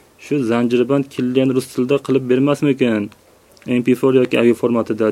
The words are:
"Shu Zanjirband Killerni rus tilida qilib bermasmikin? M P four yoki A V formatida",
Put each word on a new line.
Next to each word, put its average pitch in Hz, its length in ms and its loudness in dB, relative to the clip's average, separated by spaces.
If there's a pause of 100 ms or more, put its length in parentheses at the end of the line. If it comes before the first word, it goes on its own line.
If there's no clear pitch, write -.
(240)
"Shu - 100 -4 (160)
Zanjirband 120 540 0 (100)
Killerni 131 420 0
rus 131 160 -2
tilida 131 240 0 (100)
qilib 131 240 0
bermasmikin? 135 720 0 (640)
M 123 180 0
P - 100 0
four 131 260 2
yoki 127 200 0
A - 60 2
V - 20 6 (120)
formatida", 113 520 -2